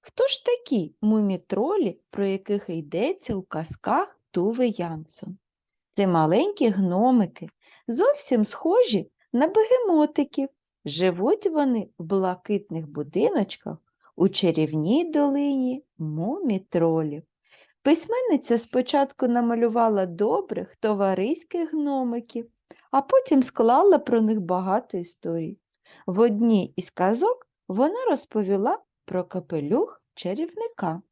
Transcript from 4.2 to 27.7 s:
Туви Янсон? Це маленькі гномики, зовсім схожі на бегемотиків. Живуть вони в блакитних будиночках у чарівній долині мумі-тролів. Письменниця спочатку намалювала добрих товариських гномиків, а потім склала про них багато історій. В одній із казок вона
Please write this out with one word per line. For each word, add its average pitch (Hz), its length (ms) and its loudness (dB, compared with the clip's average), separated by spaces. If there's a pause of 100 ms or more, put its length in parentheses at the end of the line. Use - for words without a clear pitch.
Туви 233 380 0
Янсон? 170 720 -10 (560)
Це 202 120 2
маленькі 202 640 2
гномики, 196 800 2 (380)
зовсім 269 580 2
схожі 339 680 0 (220)
на 269 160 2
бегемотиків. 381 1000 2 (360)
Живуть 185 600 0
вони 277 520 0
в 175 60 -10
блакитних 180 840 -4
будиночках 160 920 -4 (380)
у 190 120 2
чарівній 165 840 0
долині 277 760 -2 (140)
мумі-тролів. 165 1200 -2 (600)
Письменниця 330 760 0
спочатку 262 680 0
намалювала 233 800 2
добрих 185 680 -4
товариських 214 1000 -2
гномиків, 247 760 -4 (400)
а 277 120 2
потім 415 400 4
склала 269 560 4
про 247 220 2
них 220 200 0
багато 185 580 -2
історій. 165 600 -8 (480)
В 185 140 0
одній 220 560 4
із - 140 -10
казок 240 580 0 (200)
вона 311 360 0